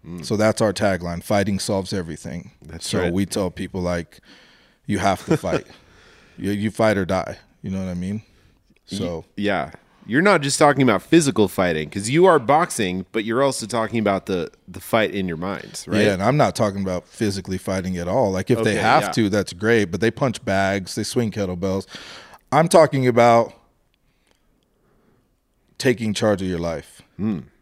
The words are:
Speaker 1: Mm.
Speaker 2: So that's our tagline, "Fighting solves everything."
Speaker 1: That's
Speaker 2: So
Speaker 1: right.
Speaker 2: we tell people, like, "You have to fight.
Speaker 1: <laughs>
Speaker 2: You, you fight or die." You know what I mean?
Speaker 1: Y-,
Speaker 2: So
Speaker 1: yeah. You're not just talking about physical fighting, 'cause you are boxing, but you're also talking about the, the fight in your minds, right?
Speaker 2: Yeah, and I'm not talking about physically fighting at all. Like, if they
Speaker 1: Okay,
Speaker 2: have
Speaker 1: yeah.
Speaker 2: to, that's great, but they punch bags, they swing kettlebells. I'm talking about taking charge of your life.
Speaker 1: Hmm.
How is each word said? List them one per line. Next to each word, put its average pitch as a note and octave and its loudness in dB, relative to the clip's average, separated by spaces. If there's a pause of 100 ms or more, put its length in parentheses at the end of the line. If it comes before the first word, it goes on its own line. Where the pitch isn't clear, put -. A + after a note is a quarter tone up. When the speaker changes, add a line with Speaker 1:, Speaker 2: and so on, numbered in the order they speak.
Speaker 1:
Mm. E2+ -12
Speaker 2:
So A2 -2
that's G#2+ 2
our G#2+ 2
tagline, F2 -4
"Fighting G2+ 0
solves F#2+ -4
everything." E2 -10 (140)
Speaker 1:
That's E2 -14
Speaker 2:
So G2+ -2
Speaker 1:
right. F2 -2
Speaker 2:
we F#2+ 0
tell F#2 -4
people, F#2 -8
like, F2 -6 (640)
"You G2+ -2
have G2 0
to - 2
fight. E2+ -4
Speaker 1:
<laughs> - -20 (640)
Speaker 2:
You, G2 -4
you G#2 -2
fight G#2+ 2
or F#2+ 0
die." F2 -4 (240)
You - -10
know F#2+ -6
what F#2 -6
I F2+ -8
mean? G2 -6 (720)
Speaker 1:
Y-, G2 -8
Speaker 2:
So F2 -6 (100)
Speaker 1:
yeah. G2 -2 (340)
You're B2+ 2
not F#3+ 6
just C#3 -2
talking C#3+ 6
about G#2 4
physical C3 4
fighting, D#2+ 0
'cause G2+ -6
you E3 4
are D#3+ 6
boxing, A2 -2
but A2 -4
you're A#2 0
also C3 -2
talking A2+ -4
about G2+ 0
the, F2+ -4 (200)
the F2+ -16
fight A2 2
in F#2+ -4
your E2+ -4
minds, F2+ -8
right? G#2+ 2
Speaker 2:
Yeah, G#2 4
and F#2 -2
I'm C3 2
not A2 2
talking G2+ -2
about F2+ -4
physically F#2+ -4
fighting F#2 -4
at F2 -4
all. G#2 0
Like, F#2 -4
if A2+ 2
they G#2+ 2
Speaker 1:
Okay, G#2 -2
Speaker 2:
have B2+ 4
Speaker 1:
yeah. F#2+ -4
Speaker 2:
to, G#2+ 2
that's G2 0
great, G#2+ 2
but F#2 -4
they A2 2
punch - -4
bags, G2 -2
they A2 -4
swing A#2 -2
kettlebells. F#2+ -4 (680)
I'm E3 4
talking C#3+ 6
about A#2 6 (2250)
taking A2 0
charge G#2 0
of F#2+ -4
your F2+ -4
life. E2 -8 (160)
Speaker 1:
Hmm. G2+ -4 (220)